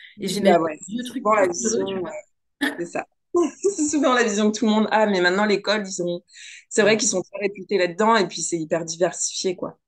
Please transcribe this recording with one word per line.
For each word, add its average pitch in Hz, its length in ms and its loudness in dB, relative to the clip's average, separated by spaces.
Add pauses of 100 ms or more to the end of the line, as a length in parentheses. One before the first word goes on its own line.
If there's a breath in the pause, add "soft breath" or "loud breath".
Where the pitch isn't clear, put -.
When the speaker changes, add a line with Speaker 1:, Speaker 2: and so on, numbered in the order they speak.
(200 loud breath)
Speaker 1:
Et 196 80 -6
Speaker 2:
Bah - 0 -
Speaker 1:
j'imaginais 185 320 4
Speaker 2:
ouais, 160 200 -2
Speaker 1:
des - 140 -12
vieux 240 100 -6
Speaker 2:
c'est - 20 -12
Speaker 1:
trucs 247 180 -10
Speaker 2:
souvent 214 120 4
la 196 120 6
Speaker 1:
tout 175 160 -2
heureux, 208 220 -2
tu 190 80 -4
Speaker 2:
vision, 190 80 -4
Speaker 1:
vois. 160 160 -8 (440)
Speaker 2:
ouais, - 180 -2
c'est 170 80 -6
ça. - 200 -8 (260)
<laughs> 349 440 0
C'est 302 120 0
souvent 294 260 2
la 240 80 4
vision 214 280 2
que 214 80 -8
tout 240 60 2
le 214 60 4
monde 214 200 2
a, 214 160 4
mais 190 140 2
maintenant, 185 240 2
l'école, 202 420 0
ils 190 60 -12
sont, 175 300 -4 (460 loud breath)
c'est - 140 2
vrai 214 140 4
Speaker 1:
Ouais. - 20 -6
Speaker 2:
qu'ils 254 100 -2
sont 185 140 0
très - 180 -12
réputés 202 360 -4
là-dedans, 180 400 2
et 190 100 2
puis - 140 -12
c'est 170 180 -4
hyper 160 260 -4
diversifié, 170 720 -4
quoi. - 320 -10